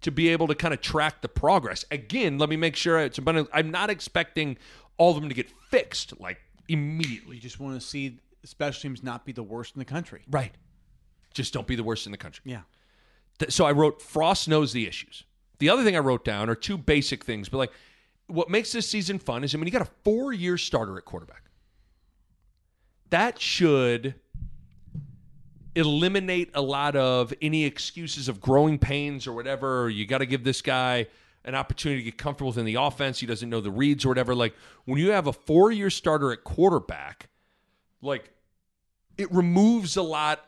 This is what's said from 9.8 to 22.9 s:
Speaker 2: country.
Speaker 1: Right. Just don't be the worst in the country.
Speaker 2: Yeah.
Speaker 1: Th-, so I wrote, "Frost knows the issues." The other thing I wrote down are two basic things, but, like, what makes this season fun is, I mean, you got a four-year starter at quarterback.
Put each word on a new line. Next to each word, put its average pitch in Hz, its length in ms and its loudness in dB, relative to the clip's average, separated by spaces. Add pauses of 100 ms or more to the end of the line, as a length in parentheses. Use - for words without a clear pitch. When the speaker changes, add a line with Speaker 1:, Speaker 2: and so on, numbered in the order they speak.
Speaker 2:
country. 156 440 -10
Speaker 1:
Right. 131 240 -4 (800)
Just - 200 -6
don't 113 120 -6
be 127 120 -4
the 113 60 -4
worst 110 220 -6
in 101 60 -14
the 101 60 -14
country. - 260 -18
Speaker 2:
Yeah. 120 200 -14 (760)
Speaker 1:
Th-, - 140 -4
so 180 100 6
I 147 80 6
wrote, 147 300 4
"Frost 165 480 0
knows 151 240 2
the 117 120 -2
issues." - 380 -12 (360)
The 147 100 4
other 247 120 4
thing 208 140 4
I 160 40 2
wrote 131 260 2
down 107 240 -2
are 113 60 0
two 196 220 -6
basic 143 460 0
things, 104 240 -8
but, 135 100 -6
like, 127 140 -2 (560)
what 170 220 -2
makes 214 240 0
this 233 160 -4
season 196 280 -2
fun 127 280 -4
is, 143 100 -2
I - 20 -2
mean, 156 80 -2
you 180 60 -4
got 233 100 0
a - 100 -6 (120)
four-year 208 540 0
starter 104 400 -2
at - 80 -16
quarterback. - 380 -16 (1700)